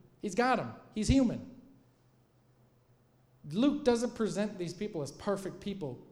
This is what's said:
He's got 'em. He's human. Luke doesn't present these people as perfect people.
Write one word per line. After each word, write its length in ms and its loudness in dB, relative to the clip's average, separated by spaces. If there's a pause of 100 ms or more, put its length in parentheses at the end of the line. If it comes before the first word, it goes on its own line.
(200)
He's 140 -6
got 260 4
'em. 140 -6 (220)
He's 120 0
human. 400 4 (2000)
Luke 340 2
doesn't 300 2
present 420 -2
these 160 -6
people 300 -6
as 80 -8
perfect 500 -4
people. 380 -6 (120)